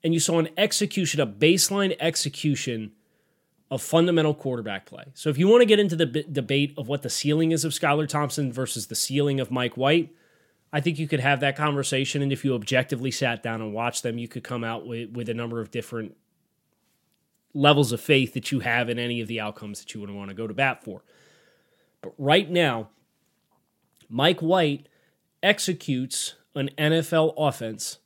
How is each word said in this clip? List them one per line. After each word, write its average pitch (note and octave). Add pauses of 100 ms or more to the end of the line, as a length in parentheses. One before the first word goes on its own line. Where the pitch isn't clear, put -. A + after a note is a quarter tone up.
And E3
you E3
saw E3+
an D#3+
execution, G3
a C3
baseline F3+
execution C3+ (800)
of C3
fundamental E3
quarterback A2+
play. - (100)
So -
if C3+
you F3+
wanna A#3+
get G#3
into E3+
the D#3+
b-, C3+
debate C#3
of B2
what C3+
the A#2+
ceiling D#3+
is D#3+
of D#3+
Skylar D3+
Thompson C#3+
versus A#2+
the A2
ceiling C#3
of B2
Mike B2
White, D#3+ (580)
I D3
think D3+
you D3+
could D3
have C3+
that C#3
conversation, C#3+
and C#3
if C3
you C3+
objectively B2+
sat A#2+
down A2+
and G#2+
watched A#2+
them, A#2
you A#2
could A#2
come A#2+
out A2+
with, A#2
with A#2
a A#2
number A#2
of G#2+
different A2+ (1400)
levels C#3+
of A#2+
faith C3+
that A#2+
you C3
have A#2+
in A#2
any A#2+
of A2
the A2+
outcomes G#2+
that -
you G#2+
would G2+
wanna G2+
go A2+
to G#2
bat C3
for. G2+ (1000)
But -
right D3+
now, C#3+ (1160)
Mike D3+
White D#3+ (540)
executes F3+ (200)
an C#3 (100)
N D3+
F E3
L D#3+
offense A#2